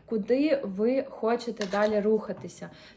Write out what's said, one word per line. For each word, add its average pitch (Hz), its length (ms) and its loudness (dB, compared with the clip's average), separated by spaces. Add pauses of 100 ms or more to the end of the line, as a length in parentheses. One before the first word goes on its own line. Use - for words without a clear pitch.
Куди 247 580 2
ви 220 460 0
хочете 233 600 -2
далі 208 280 2
рухатися? 202 720 -2 (280)